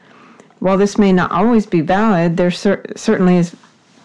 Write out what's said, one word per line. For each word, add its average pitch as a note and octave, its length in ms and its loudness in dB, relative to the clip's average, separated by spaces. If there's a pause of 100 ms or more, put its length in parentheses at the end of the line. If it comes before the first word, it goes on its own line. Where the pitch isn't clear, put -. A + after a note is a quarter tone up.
(600)
While F#3+ 180 0
this G3+ 220 0
may G3+ 120 4
not F#3 200 0
always A3 340 0
be E3+ 160 -2
valid, F3+ 560 0
there F3+ 140 0
cer-, - 340 -4 (100)
certainly F#3 420 0
is E3+ 180 -2 (500)